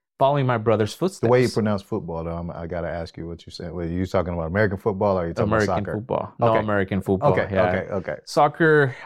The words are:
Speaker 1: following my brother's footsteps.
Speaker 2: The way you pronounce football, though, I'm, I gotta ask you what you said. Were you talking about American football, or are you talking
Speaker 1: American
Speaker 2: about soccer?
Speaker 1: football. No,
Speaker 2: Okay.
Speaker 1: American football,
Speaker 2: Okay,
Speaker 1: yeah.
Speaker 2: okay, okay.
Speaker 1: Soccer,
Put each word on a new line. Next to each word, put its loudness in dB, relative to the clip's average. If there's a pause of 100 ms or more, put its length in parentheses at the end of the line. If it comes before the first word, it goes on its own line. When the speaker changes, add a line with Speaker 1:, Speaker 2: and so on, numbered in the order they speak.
(180)
Speaker 1:
following 2
my 2
brother's 2
footsteps. -4
Speaker 2:
The 0
way 6
you 4
pronounce 0
football, -6
though, -6
I'm, -8
I -10
gotta -6
ask -8
you -12
what -14
you -20
said. -12
Were -6
you -2
talking 0
about -4
American 0
football, 0
or -2
are -4
you -6
talking 0
Speaker 1:
American 2
Speaker 2:
about -2
soccer? -6
Speaker 1:
football. -4
No, 4
Speaker 2:
Okay. 4
Speaker 1:
American 0
football, 2
Speaker 2:
Okay, 0
Speaker 1:
yeah. 4
Speaker 2:
okay, -2
okay. -6
Speaker 1:
Soccer, 4 (100)